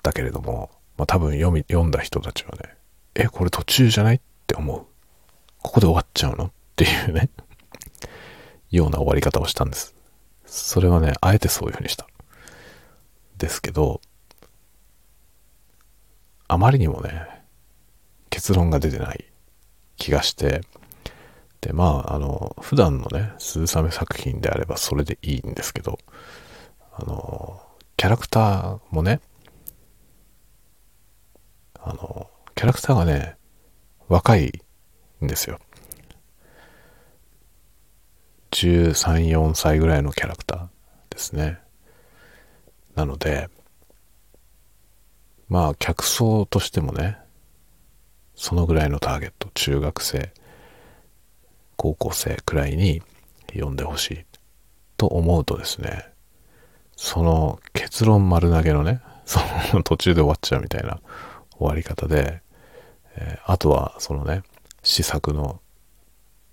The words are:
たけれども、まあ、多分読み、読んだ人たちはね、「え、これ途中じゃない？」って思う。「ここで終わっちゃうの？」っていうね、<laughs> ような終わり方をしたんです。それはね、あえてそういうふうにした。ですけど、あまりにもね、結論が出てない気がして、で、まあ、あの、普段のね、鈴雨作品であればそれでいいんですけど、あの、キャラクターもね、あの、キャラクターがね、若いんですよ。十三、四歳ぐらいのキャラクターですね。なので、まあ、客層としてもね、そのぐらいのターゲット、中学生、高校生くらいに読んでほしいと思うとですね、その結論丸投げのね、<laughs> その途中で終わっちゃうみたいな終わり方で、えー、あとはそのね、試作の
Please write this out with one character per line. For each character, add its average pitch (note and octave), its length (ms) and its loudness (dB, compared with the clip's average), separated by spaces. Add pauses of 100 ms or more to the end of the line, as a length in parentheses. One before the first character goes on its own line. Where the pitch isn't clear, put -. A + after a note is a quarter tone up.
た - 100 0
け - 100 -6
れ B1+ 80 -4
ど - 100 -6
も、 - 300 -8 (280)
ま - 60 -2
あ、 - 20 0
多 - 120 2
分 D2+ 140 2
読 D#2+ 180 2
み、 D#2 120 2
読 E2+ 240 2
ん D#2 40 2
だ C#2+ 100 0
人 - 200 -6
た - 120 -6
ち - 120 -10
は - 80 -14
ね、 - 240 -16 (380)
「え、 A2+ 100 2
こ F#2 200 -2
れ F2+ 60 2
途 - 140 -4
中 B2+ 240 4
じ A2 120 2
ゃ G#2 40 4
な A2 80 6
い？」 B2 40 4
っ - 40 -4 (260)
て - 80 0
思 D2+ 220 -4
う。 - 100 -16 (760)
「こ - 100 -8
こ - 80 4
で G2+ 60 8
終 E2 80 4
わ E2 80 2
っ - 100 -18
ち - 120 -2
ゃ - 40 0
う - 80 -4
の？」 - 100 -4
っ - 40 -10 (260)
て - 80 6
い - 260 0
う - 20 -2
ね、 - 180 2 (640)
<laughs> - 800 -20
よ E2+ 160 4
う D2 40 2
な D2 80 -2
終 - 80 0
わ - 80 4
り C#2+ 80 2
方 - 180 0
を - 60 -2
し - 80 -4
た - 100 0
ん - 60 -2
で - 60 -8
す。 - 180 -12 (500)
そ - 360 -4
れ F2+ 80 6
は F2 120 6
ね、 D2+ 200 2
あ - 120 4
え G#2+ 60 6
て - 100 0
そ - 180 -4
う - 20 -4
い - 40 -6
う - 40 -10
ふ - 40 -8
う - 20 -8
に - 60 -6
し - 80 -6
た。 - 100 -16 (1300)
で E2+ 100 -4
す - 140 -8
け - 100 -6
ど、 - 280 0 (2500)
あ F2 80 2
ま G#2+ 140 6
り C#3 80 6
に F2 100 4
も D#2+ 140 -4
ね、 E2 240 -10 (1040)
結 - 240 0
論 F2 160 4
が D2 100 2
出 D2+ 100 -2
て C2+ 80 -4
な B1+ 140 -6
い - 120 -12 (720)
気 - 140 -8
が C#2+ 120 2
し - 120 -2
て、 - 280 0 (960)
で、 - 120 -6
ま D#2+ 360 2
あ、 C#2+ 60 -4
あ C#2+ 40 -4
の、 - 420 -6
普 - 160 -4
段 B2+ 220 4
の - 80 -6
ね、 G#2 320 -4
鈴 D#2+ 400 -2
雨 D#2+ 120 2
作 - 260 -6
品 - 240 -6
で - 80 0
あ - 80 0
れ - 80 -2
ば - 120 -6
そ - 180 -4
れ D2 100 0
で - 180 -6
い C#2 220 -4
い - 20 -14
ん - 80 -8
で - 80 -8
す - 120 -8
け - 80 -8
ど、 - 160 -6 (920)
あ - 120 -12
の、 - 560 -12 (360)
キ - 100 0
ャ F#2 40 4
ラ A#2+ 60 4
ク - 120 -6
タ - 120 2
ー F#2+ 400 0 (100)
も D#2+ 120 0
ね、 G2+ 180 2 (2500)
あ - 140 -12
の、 - 340 -12 (260)
キ - 100 -2
ャ - 20 2
ラ C3 60 6
ク - 80 -8
タ - 140 2
ー - 20 4
が E2+ 80 4
ね、 D#2+ 320 0 (720)
若 F2+ 280 6
い C#2+ 260 0 (600)
ん C#3+ 40 0
で - 100 -4
す - 140 -6
よ。 - 80 -12 (3000)
十 E2+ 440 4
三、 E2 320 2
四 D#2 280 4
歳 D#2 240 2
ぐ D#2+ 80 4
ら D#2 120 4
い C#2 40 2
の D2 100 -4
キ - 100 -6
ャ - 60 -4
ラ - 60 -8
ク - 100 -14
タ - 120 -4
ー F2 120 -12 (420)
で - 80 -14
す - 180 -10
ね。 E2+ 240 -4 (1300)
な D#2+ 100 -2
の C#2 120 -4
で、 C#2+ 320 -2 (2000)
ま F2 200 2
あ、 C#2+ 80 -2
客 - 280 -4
層 A2 420 2
と - 140 0
し - 100 -4
て - 100 -2
も C3+ 120 -2
ね、 G#2 260 -4 (1160)
そ - 200 -6
の F2 120 2
ぐ E2 80 2
ら D#2 120 2
い C#2+ 40 0
の C#2+ 80 -2
タ C2+ 140 -2
ー C#2+ 80 -4
ゲ D2 80 -8
ッ - 100 -14
ト、 - 160 -10
中 C#2 260 0
学 D2 220 -4
生、 - 300 -6 (1400)
高 D#2 180 -2
校 - 180 -4
生 - 320 -4
く - 120 -4
ら C#2+ 100 0
い D2 100 -2
に E2+ 260 2 (500)
読 D2 180 -6
ん C3+ 60 -6
で - 80 -4
ほ D2+ 120 -6
し - 140 -4
い D2 140 -12 (720)
と G#2+ 100 2
思 E2+ 320 2
う D2+ 60 0
と - 120 -4
で - 80 -10
す - 160 -8
ね、 - 260 -8 (920)
そ - 260 -2
の D#2+ 380 2 (120)
結 - 320 -2
論 G#2 240 6
丸 E2+ 220 4
投 E2 120 6
げ D#2+ 100 4
の D2 100 2
ね、 G#2+ 180 0 (140)
<laughs> - 100 -20
そ - 140 -2 (340)
の F#2 100 4
途 - 140 0
中 F2+ 180 2
で E2 60 6
終 D2 80 6
わ D2+ 60 2
っ - 60 -2
ち - 140 -2
ゃ C2 40 2
う - 40 -4
み - 60 -8
た - 100 -6
い A#1 40 -4
な - 180 -8 (560)
終 D#2 120 0
わ D2+ 60 0
り D#2+ 100 -2
方 D#2+ 240 -6
で、 D#2 340 0 (760)
え - 220 -8
ー、 - 140 -2
あ F2+ 40 6
と D2+ 140 2
は C#2 300 2
そ - 140 -8
の C#2+ 100 -4
ね、 E2+ 180 -2 (400)
試 - 200 0
作 D2 300 -2
の D2 280 -4 (920)